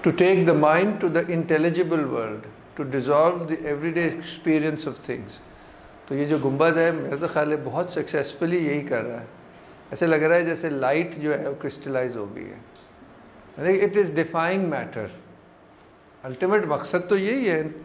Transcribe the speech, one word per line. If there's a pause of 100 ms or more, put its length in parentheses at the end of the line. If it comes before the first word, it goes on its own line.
To
take
the
mind
to
the
intelligible
world, (340)
to
dissolve
the
everyday
experience
of
things। (760)
तो
ये
जो
गुंबद
है,
मेरा
तो
ख्याल
है
बहुत
successfully
यही
कर
रहा
है। (680)
ऐसे
लग
रहा
है
जैसे
light
जो
है
वो
crystallize
हो
गई
है। (1000)
यानी
it
is
defying
matter। (1160)
Ultimate
मकसद
तो
यही
है। (160)